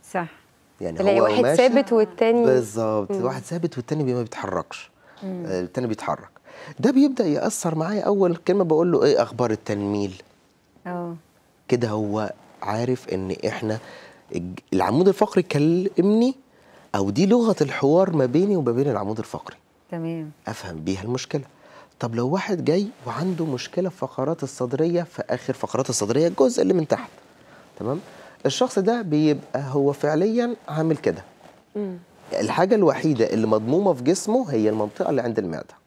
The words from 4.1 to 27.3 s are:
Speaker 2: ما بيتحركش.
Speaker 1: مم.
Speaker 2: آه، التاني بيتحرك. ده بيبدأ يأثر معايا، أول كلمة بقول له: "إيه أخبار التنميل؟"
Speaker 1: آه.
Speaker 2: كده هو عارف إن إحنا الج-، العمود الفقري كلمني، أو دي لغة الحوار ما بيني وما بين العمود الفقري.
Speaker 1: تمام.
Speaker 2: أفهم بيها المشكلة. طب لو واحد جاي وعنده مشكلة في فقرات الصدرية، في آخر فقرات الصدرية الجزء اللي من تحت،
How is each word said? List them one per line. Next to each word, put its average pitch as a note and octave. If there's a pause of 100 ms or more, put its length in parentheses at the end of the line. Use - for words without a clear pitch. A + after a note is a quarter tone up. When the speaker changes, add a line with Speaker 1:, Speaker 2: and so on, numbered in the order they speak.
Speaker 2:
ما B2
بيتحركش. - (320)
Speaker 1:
مم. F3+
Speaker 2:
آه، F#2
التاني A#2+
بيتحرك. - (500)
ده A#3
بيبدأ C4+
يأثر D#3+
معايا، F3+
أول F#3+
كلمة F#3
بقول E3
له: D#3
"إيه C#3
أخبار A2+
التنميل؟" G2+ (680)
Speaker 1:
آه. F3 (520)
Speaker 2:
كده A#2+
هو G#2+ (280)
عارف A#2+
إن F#2 (120)
إحنا A2 (580)
الج-، F2+ (140)
العمود G2+
الفقري G3
كلمني، F#3+ (600)
أو G2+
دي B2+
لغة A3+
الحوار D#3+
ما C#3
بيني F3+
وما C3
بين C3+
العمود G#2
الفقري. - (360)
Speaker 1:
تمام. E3 (160)
Speaker 2:
أفهم F2+
بيها F#2
المشكلة. B2+ (560)
طب A#2
لو A#2+
واحد F3+
جاي F#3+ (200)
وعنده D#3+
مشكلة D#3+
في -
فقرات C#3
الصدرية، C#3+
في -
آخر B2+
فقرات -
الصدرية A#2+
الجزء A#3+
اللي F#3+
من E3
تحت، - (680)